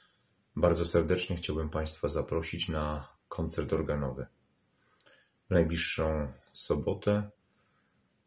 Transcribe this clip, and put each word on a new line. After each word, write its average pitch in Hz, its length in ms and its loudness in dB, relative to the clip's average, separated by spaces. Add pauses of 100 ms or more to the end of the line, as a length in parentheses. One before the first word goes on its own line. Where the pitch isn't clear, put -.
(560)
bardzo 85 280 4
serdecznie 85 520 2
chciałbym 78 340 -4
państwa 78 380 -2
zaprosić 80 600 -2
na 76 400 -2 (200)
koncert 80 440 -4
organowy. 71 540 -2 (1200)
W - 40 -6
najbliższą 80 800 2 (200)
sobotę 104 760 0 (960)